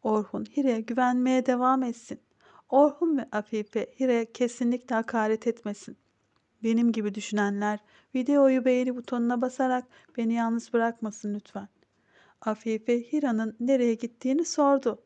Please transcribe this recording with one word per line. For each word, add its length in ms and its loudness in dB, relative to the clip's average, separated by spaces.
Orhun 420 -2
Hira'ya 240 0
güvenmeye 640 0
devam 360 2
etsin. 380 -8
Orhun 500 4
ve 140 -4
Afife 680 -4
Hira'ya 320 0
kesinlikle 640 -2
hakaret 520 -2
etmesin. 500 -6
Benim 300 2
gibi 220 -2
düşünenler 640 -2
videoyu 500 4
beğeni 320 2
butonuna 440 -2
basarak 440 -2
beni 180 -2
yalnız 380 -2
bırakmasın 640 -4
lütfen. 340 -12
Afife 640 -2
Hira'nın 480 -2
nereye 340 2
gittiğini 500 -2
sordu. 600 0